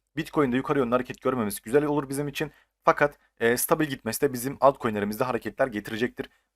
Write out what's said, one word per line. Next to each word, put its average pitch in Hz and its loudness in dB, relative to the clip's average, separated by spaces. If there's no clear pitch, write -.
Bitcoin'de 143 0
yukarı 143 0
yönlü 120 0
hareket 123 -2
görmemiz 123 -2
güzel 143 2
olur 147 -2
bizim 139 -4
için. 143 -6
Fakat, 151 2
e, 117 2
stabil 156 0
gitmesi 127 -6
de 139 2
bizim 127 -6
altcoin'lerimizde 107 2
hareketler 120 -2
getirecektir. 113 -4